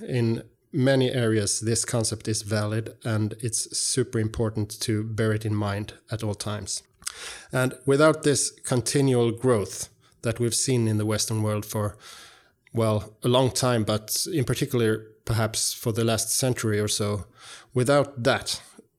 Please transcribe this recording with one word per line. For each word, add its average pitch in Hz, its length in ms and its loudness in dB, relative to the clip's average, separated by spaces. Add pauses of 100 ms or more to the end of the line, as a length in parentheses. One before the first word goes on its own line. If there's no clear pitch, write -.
In 117 380 0 (280)
many 131 400 4
areas, 110 500 0
this 110 220 0
concept 110 440 -4
is 107 160 -2
valid, 107 600 -4
and 107 360 -2
it's - 360 -6
super - 440 -2
important 110 600 -2
to 107 240 -2
bear 110 300 0
it 107 100 -2
in 107 120 -2
mind 104 380 -4 (180)
at 113 120 -6
all 104 120 -4
times. 101 480 -8 (680)
And 127 220 2 (140)
without 151 340 6
this 143 300 2
continual 123 800 2
growth 110 580 0 (320)
that 117 180 -2
we've 120 140 2
seen 123 340 2
in 107 120 2
the 107 80 0
Western 107 340 0
world 107 240 -2
for, 104 320 -4 (720)
well, 110 520 0
a - 40 0
long 123 220 4
time, 120 340 0
but - 480 -2
in 147 120 0
particular, 113 640 0 (180)
perhaps 107 480 -2
for - 180 -4
the 113 120 0
last 113 260 0
century 110 500 0
or 104 80 0
so, 104 380 -2 (480)
without 127 500 2
that, 120 380 0 (380)